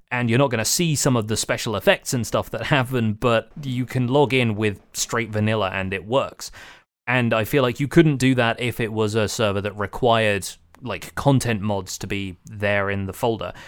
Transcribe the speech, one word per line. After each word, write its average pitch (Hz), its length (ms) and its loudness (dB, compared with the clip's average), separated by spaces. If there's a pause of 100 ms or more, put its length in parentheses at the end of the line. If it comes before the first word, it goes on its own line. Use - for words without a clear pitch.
and 120 200 -2
you're 117 100 4
not 139 100 4
gonna 110 160 -2
see 165 300 0
some 127 220 2
of 107 100 -2
the 107 100 -2
special 117 380 -2
effects 160 380 0
and 117 120 -2
stuff - 240 -2
that 113 180 -8
happen, 123 460 2
but 113 380 0 (100)
you 127 240 -4
can 123 220 -2
log 135 260 2
in 117 220 2
with 104 260 0 (120)
straight 117 360 -4
vanilla 107 440 0
and 95 200 -4
it 90 120 -4
works. 110 440 -2 (560)
And 120 280 2
I 110 100 2
feel 139 180 2
like 123 180 0
you 143 100 -2
couldn't 156 280 6
do 131 160 4
that 117 260 0
if 120 200 -4
it 110 140 -4
was 107 200 0
a 110 140 2
server 101 340 0
that 101 160 -6
required, 104 680 2 (340)
like, 104 320 -10
content 123 480 2
mods 98 380 -4
to 104 80 -10
be 98 380 -6
there 101 440 -2
in 98 160 -4
the 95 80 -6
folder. 107 380 -2 (160)